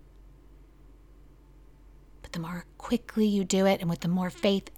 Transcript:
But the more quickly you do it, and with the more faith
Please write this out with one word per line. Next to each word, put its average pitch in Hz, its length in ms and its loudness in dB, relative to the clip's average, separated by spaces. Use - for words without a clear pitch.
But - 120 -18
the 175 60 -8
more 175 280 -10
quickly - 480 0
you 202 160 2
do 190 240 2
it, 190 140 2
and 170 100 0
with 170 100 -4
the 170 80 -2
more 180 220 0
faith 196 480 0